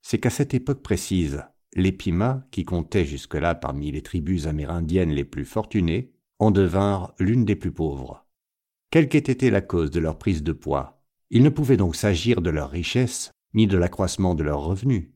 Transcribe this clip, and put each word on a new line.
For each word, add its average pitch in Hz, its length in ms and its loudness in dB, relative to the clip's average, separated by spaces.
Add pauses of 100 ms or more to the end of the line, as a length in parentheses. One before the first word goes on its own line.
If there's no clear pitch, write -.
c'est - 160 -2
qu'à 120 120 2
cette - 240 -2
époque - 280 -2
précise, 85 600 -2 (340)
les 92 140 4
Pima, 113 600 -2
qui 85 120 -4
comptaient 87 400 0
jusque-là 73 520 -4
parmi 71 340 -6
les 76 120 -8
tribus 82 440 -2
amérindiennes 82 640 0
les 71 140 -2
plus 71 200 -8
fortunées, 104 680 -2 (260)
en 110 140 4
devinrent 95 680 2
l'une 113 260 2
des 101 120 2
plus 85 160 -6
pauvres. 69 540 -6 (640)
Quelle 160 180 4
qu'ait 147 100 2
été 131 320 2
la 101 100 2
cause 82 300 -2
de 85 80 -2
leur 80 180 -2
prise 80 280 -2
de 80 80 -2
poids, 69 500 -6 (280)
il 117 120 6
ne 151 60 8
pouvait 143 280 2
donc 87 200 2
s'agir 98 460 0
de 85 80 0
leur 73 200 -2
richesse 101 600 -2 (220)
ni 110 120 6
de 98 100 2
l'accroissement 90 600 0
de 76 80 -2
leurs 73 180 -2
revenus 98 540 -2